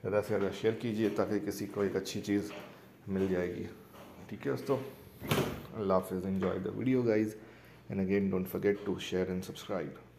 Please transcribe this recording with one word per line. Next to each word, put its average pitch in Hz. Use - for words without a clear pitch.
ज़्यादा 104
से 104
ज़्यादा 98
share 110
कीजिए 110
ताकि 101
किसी 101
को 101
एक 90
अच्छी 95
चीज़ 101
मिल 95
जाएगी। 90
ठीक -
है 139
दोस्तों, 123
अल्लाह 98
हाफ़िज़, 92
enjoy 95
the 101
video 123
guys 110
and 98
again 98
don't 92
forget 101
to 90
share 92
and 92
subscribe। -